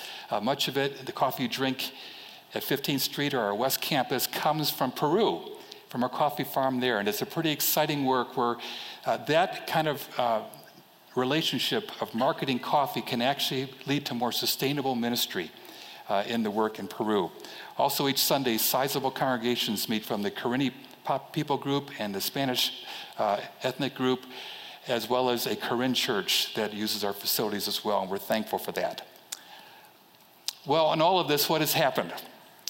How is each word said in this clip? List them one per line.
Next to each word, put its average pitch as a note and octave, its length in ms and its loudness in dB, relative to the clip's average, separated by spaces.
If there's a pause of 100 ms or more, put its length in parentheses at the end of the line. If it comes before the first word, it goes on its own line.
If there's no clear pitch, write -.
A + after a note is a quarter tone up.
(320)
uh, A2 80 0
much C3+ 280 0
of C3+ 100 -2
it, C#3 280 0
the - 60 -6
coffee C3+ 320 0
you A#2 60 0
drink C3 420 -2 (640)
at A2+ 100 -4
Fifteenth C#3 380 0
Street D3 320 0
or B2 80 2
our G2+ 140 2
West C3 260 0
Campus, C3 460 0
comes D3+ 420 0
from - 220 0
Peru, D3+ 500 2 (480)
from A#2+ 140 -2
our B2+ 60 0
coffee C#3+ 360 0
farm C3 340 0
there. B2 200 4
And G2+ 100 2
it's G#2 140 -2
a - 20 0
pretty D#3+ 260 0
exciting D3 540 2
work B2+ 320 2
where, A#2+ 200 2 (480)
uh, A#2+ 200 2
that E3 400 2
kind D#3 220 2
of, C3+ 200 -2 (120)
uh, A#2 220 2 (760)
relationship B2+ 760 0 (100)
of A2+ 140 -4
marketing C3+ 420 2
coffee C3+ 440 2
can A#2+ 200 -2
actually C3+ 480 0 (160)
lead C#3+ 180 0
to C3+ 120 -4
more A#2 160 0
sustainable C3+ 640 0
ministry, A#2 560 -2 (580)
uh, G2+ 160 2
in A#2 160 0
the G#2+ 80 0
work G#2+ 300 0
in G2 80 -6
Peru. G#2 420 2 (480)
Also, C#3 300 2
each C3+ 100 2
Sunday, B2+ 400 2
sizable C3+ 540 2
congregations A#2+ 760 0
meet A2 160 0
from G#2 200 -2
the G2 80 0
Karenni B2+ 400 0 (320)
pop-, - 280 -2
people D3 240 0
group C#3 440 -2
and G#2 160 -4
the G2 60 -2
Spanish, - 640 -2 (340)
uh, G#2 200 2 (220)
ethnic C3 320 -2
group, B2+ 280 2 (680)
as A2+ 200 0
well B2+ 220 4
as A#2+ 160 0
a A2 100 0
Karen B2+ 380 0
church - 640 0
that G#2+ 180 0
uses G#2 300 -2
our G2+ 100 0
facilities G#2 540 -2
as G#2 180 -4
well, G2+ 160 2
and F#2 80 -4
we're G2 80 -2
thankful G#2+ 400 0
for - 140 -4
that. - 340 -4 (1600)
Well, D#3 280 4
in D#3+ 80 2
all F3+ 180 6
of D#3 80 2
this, D3 200 4
what D#3 140 2
has D3+ 120 2
happened? B2+ 380 2 (580)